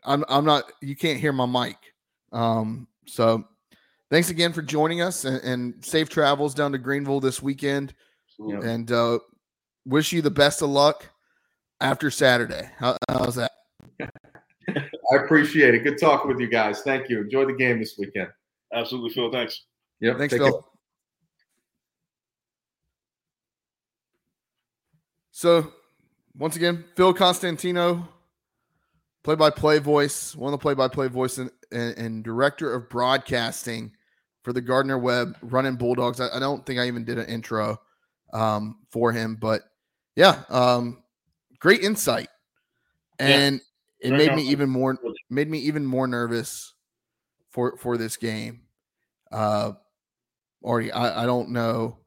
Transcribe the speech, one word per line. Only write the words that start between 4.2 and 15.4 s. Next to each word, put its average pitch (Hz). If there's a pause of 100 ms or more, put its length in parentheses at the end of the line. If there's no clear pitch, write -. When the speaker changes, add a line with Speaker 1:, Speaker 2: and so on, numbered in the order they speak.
Speaker 1:
again 170
for 165
joining 156
us, -
and, 131
and 123
safe 160
travels 143
down 143
to 135
Greenville 139
this 131
weekend. 139 (460)
Speaker 2:
Yep. 104
Speaker 1:
And, 117
uh, 117 (680)
wish 147
you 170
the 147
best 143
of 147
luck 143 (720)
after 135
Saturday. 120
How, 123 (140)
how's 120
that? 120 (240)
Speaker 2:
<laughs> -
I -
appreciate 143